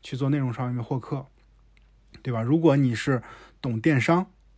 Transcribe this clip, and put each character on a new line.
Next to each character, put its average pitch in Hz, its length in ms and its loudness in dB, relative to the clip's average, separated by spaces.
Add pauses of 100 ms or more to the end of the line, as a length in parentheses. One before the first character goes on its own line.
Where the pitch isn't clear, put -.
去 - 140 -10
做 135 140 -2
内 147 80 2
容 131 140 -2
上 123 220 -6
面 120 80 -4
获 127 160 -6
客， 139 300 -8 (920)
对 131 100 -6
吧？ 113 100 -4
如 135 160 2
果 156 180 6
你 135 160 4
是 120 300 -2 (380)
懂 113 200 -4
电 143 200 2
商， 170 260 2 (320)